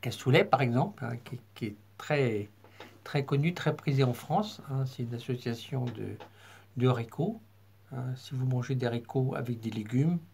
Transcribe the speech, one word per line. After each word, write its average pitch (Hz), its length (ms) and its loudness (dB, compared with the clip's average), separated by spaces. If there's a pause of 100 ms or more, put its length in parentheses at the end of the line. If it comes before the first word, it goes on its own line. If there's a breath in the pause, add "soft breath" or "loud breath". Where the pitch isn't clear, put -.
cassoulet, 135 420 4
par 135 180 4
exemple, 131 440 2
hein, 120 180 -4
qui, - 160 -10 (160)
qui 120 120 -6
est 104 80 -6 (220)
très, 117 520 0 (560 loud breath)
très 143 180 0
connu, 147 300 2
très 160 200 0
prisé 139 300 2
en 123 100 4
France, 196 560 -2
hein, 135 160 0
c'est 127 180 -6
une 120 120 -6
association 123 720 -4
de, 104 320 -6 (580 loud breath)
de 127 140 4
haricots. 135 500 -2 (540)
Hein, 127 240 -6
si - 180 -12
vous 131 100 -2
mangez 127 300 0
des 127 100 0
haricots 120 480 0
avec 123 280 -4
des 113 100 -4
légumes 123 480 2 (140)